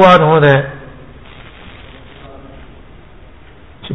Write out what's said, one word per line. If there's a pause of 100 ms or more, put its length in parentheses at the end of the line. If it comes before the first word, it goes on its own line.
(140)
عنه
ده (3250)
چې